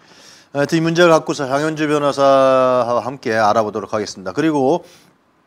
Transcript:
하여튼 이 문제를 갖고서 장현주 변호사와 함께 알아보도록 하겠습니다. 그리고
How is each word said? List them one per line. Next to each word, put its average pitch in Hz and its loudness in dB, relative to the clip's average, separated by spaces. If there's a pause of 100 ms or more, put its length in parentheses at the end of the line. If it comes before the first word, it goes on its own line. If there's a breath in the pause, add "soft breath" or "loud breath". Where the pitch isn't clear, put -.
(520 soft breath)
하여튼 143 -2
이 160 0
문제를 165 4
갖고서 156 0
장현주 151 -2
변호사와 131 2
함께 127 -6
알아보도록 107 0
하겠습니다. 95 -8
그리고 151 0 (640 loud breath)